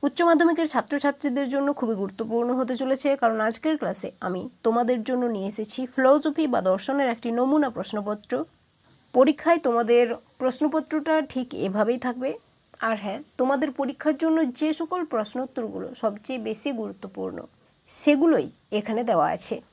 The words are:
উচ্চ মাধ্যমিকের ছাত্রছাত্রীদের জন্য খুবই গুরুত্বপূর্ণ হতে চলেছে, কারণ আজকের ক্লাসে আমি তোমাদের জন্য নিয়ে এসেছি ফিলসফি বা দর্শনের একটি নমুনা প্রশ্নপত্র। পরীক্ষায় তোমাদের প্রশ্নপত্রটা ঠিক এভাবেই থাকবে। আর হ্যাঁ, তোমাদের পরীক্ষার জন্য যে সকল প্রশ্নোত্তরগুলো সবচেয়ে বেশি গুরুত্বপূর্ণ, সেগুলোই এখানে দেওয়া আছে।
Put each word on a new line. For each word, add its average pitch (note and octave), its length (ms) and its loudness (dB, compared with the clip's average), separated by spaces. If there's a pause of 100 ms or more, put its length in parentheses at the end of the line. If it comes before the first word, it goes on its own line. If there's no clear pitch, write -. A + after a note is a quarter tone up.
উচ্চ C#4 220 -2
মাধ্যমিকের E4 460 4
ছাত্রছাত্রীদের C#4 800 -2
জন্য C#4 140 0 (120)
খুবই A3+ 220 -2
গুরুত্বপূর্ণ A3+ 480 -2 (100)
হতে B3+ 220 -2
চলেছে, C4 280 0 (120)
কারণ A3+ 260 2
আজকের D#4 340 -2
ক্লাসে F#3+ 280 -4 (180)
আমি F3+ 140 -4 (240)
তোমাদের A#3+ 420 2
জন্য B3 160 0 (120)
নিয়ে G3 180 -4
এসেছি A3 260 -6 (140)
ফিলসফি D4 600 4
বা A3+ 60 2 (120)
দর্শনের C4 440 0
একটি A#3 140 -8 (100)
নমুনা C4+ 380 2
প্রশ্নপত্র। G#3 540 -6 (840)
পরীক্ষায় D#4 500 6
তোমাদের A#3 380 4 (360)
প্রশ্নপত্রটা D4+ 760 0 (180)
ঠিক B3 140 -4 (200)
এভাবেই G#3+ 380 0
থাকবে। B3 240 -4 (600)
আর A3+ 140 0
হ্যাঁ, G#3 160 -6 (200)
তোমাদের C4+ 300 2 (100)
পরীক্ষার C#4 440 -2
জন্য D#4+ 140 4 (220)
যে D4+ 100 0 (100)
সকল E4+ 200 -4 (140)
প্রশ্নোত্তরগুলো A3 760 -4 (140)
সবচেয়ে A3 460 -4
বেশি A3 220 -6 (100)
গুরুত্বপূর্ণ, F#3+ 580 -8 (640)
সেগুলোই D4 460 4 (320)
এখানে A3 220 -4 (100)
দেওয়া E3 260 4
আছে। - 200 -4 (160)